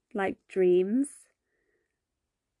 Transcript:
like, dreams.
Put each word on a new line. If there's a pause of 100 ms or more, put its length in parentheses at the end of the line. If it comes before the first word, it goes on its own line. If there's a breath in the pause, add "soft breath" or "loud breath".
(140)
like, (100)
dreams. (1500)